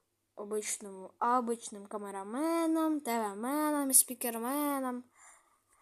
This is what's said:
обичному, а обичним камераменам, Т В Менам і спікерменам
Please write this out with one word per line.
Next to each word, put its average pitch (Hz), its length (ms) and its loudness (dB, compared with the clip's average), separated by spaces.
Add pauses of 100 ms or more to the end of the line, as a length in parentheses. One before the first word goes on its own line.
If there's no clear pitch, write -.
(340)
обичному, 208 840 -6
а 240 200 4
обичним 226 480 -4
камераменам, 302 1120 0
Т 233 280 0
В 202 80 -6
Менам 285 540 2
і 262 40 4
спікерменам 254 1080 2 (760)